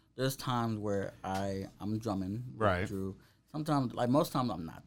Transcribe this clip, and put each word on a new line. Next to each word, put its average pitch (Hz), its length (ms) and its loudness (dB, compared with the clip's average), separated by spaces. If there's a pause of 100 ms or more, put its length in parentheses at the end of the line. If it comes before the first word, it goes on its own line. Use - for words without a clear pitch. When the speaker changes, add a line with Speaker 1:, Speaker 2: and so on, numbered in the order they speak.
(160)
Speaker 1:
there's 131 200 2
times 117 420 0
where 101 340 0 (120)
I, 95 420 -2 (140)
I'm 107 180 -2
drumming 104 540 -2
with 123 100 -8
Speaker 2:
Right. 95 240 4
Speaker 1:
Drew. 95 300 -4 (360)
Sometimes, 147 420 0
like, 120 140 2
most 143 240 4
times 127 180 2
I'm 85 160 -4
not, 64 200 -10